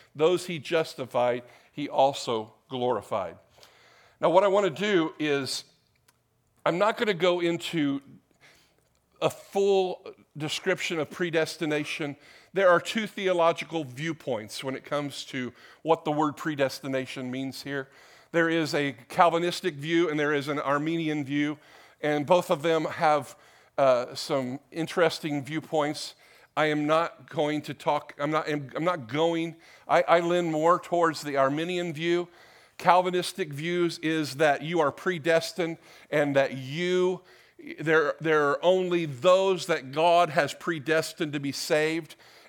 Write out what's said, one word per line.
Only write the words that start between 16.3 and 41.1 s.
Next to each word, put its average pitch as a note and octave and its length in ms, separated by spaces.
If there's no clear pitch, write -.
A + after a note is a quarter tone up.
predestination C3+ 960
means C3+ 320
here. C#3 260
There E3 180
is E3 240
a C#3+ 220
Calvinistic E3+ 640
view E3 340
and D3+ 100
there D3 140
is C#3 140
an D3 120
Arminian D3+ 640
view, D3 320
and D3+ 260
both F3+ 240
of E3 120
them D#3+ 240
have, D3+ 500
uh, B2+ 380
some C3 440
interesting D#3+ 720
viewpoints. D3+ 720
I D3+ 100
am D3+ 200
not D#3 440
going D3+ 340
to D3 100
talk, D3 460
I'm D3 100
not, D#3 200
I'm D3 340
not E3+ 240
going, E3 480
I, E3+ 160
I E3+ 160
lean F3 320
more D#3+ 280
towards E3+ 420
the D3 160
Arminian E3 560
view. E3+ 340
Calvinistic F3+ 760
views E3+ 460
is D3+ 360
that C#3+ 260
you E3 200
are C#3+ 100
predestined E3 840
and D3 260
that C#3 220
you, F3+ 640
there, D#3 400
there D3+ 300
are C#3+ 120
only F3+ 440
those F3+ 640
that C3+ 260
God E3+ 380
has C#3+ 220
predestined D#3 800